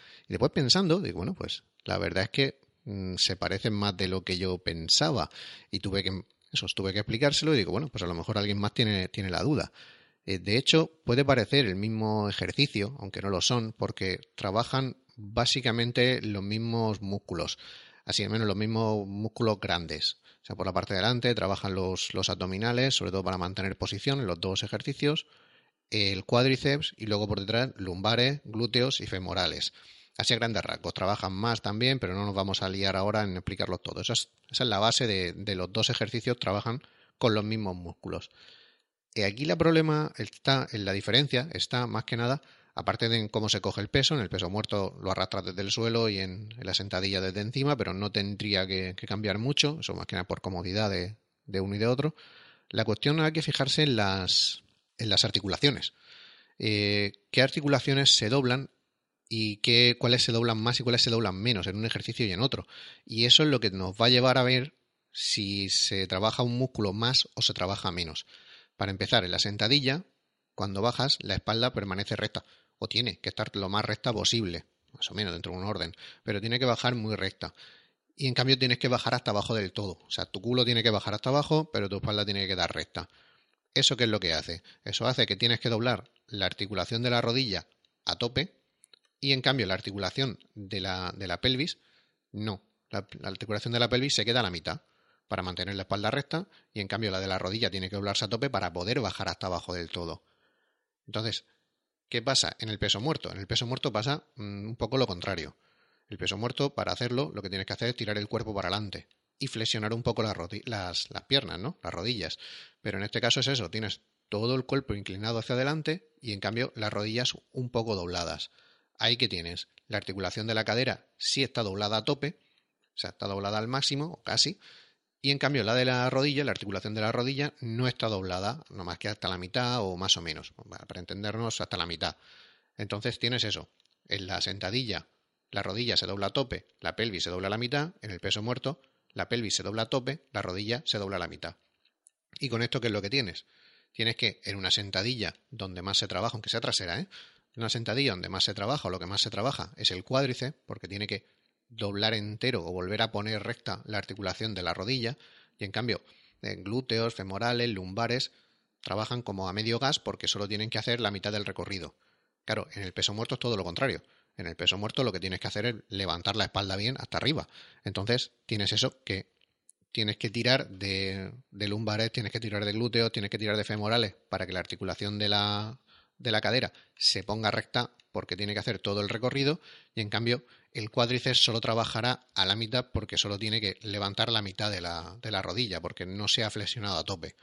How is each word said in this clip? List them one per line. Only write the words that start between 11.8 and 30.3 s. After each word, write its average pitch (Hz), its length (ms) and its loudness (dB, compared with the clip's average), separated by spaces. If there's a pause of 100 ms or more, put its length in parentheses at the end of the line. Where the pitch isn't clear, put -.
ejercicio, 107 720 0
aunque 95 240 -8
no 98 80 0
lo 87 100 2
son, 113 320 0
porque 95 480 -4 (140)
trabajan 120 600 0 (220)
básicamente 120 1040 2
los 101 220 -2
mismos 110 580 0
músculos, 98 560 -4 (480)
así - 180 0
al 98 60 -2
menos 110 180 2
los 95 80 2
mismos 107 520 0
músculos 107 520 0
grandes. 82 580 -2 (260)
O - 20 -20
sea, 104 100 -10
por 92 120 -2
la 90 60 -2
parte 92 200 0
de 92 60 2
delante 120 340 4
trabajan 98 400 0
los, 92 400 -2
los 95 160 0
abdominales, 107 640 0
sobre 90 180 0
todo 95 120 0
para 92 160 -2
mantener 95 360 -2
posición 139 440 -2
en 120 80 -2
los 87 120 -2
dos 95 220 -2
ejercicios, 143 640 -2 (640)
el 98 360 2
cuádriceps 135 720 4
y 110 80 -10
luego 104 220 0
por 98 120 0
detrás 113 380 0
lumbares, 110 680 2
glúteos 120 540 2
y 104 60 -6
femorales. 90 680 -2 (440)
Así 123 160 4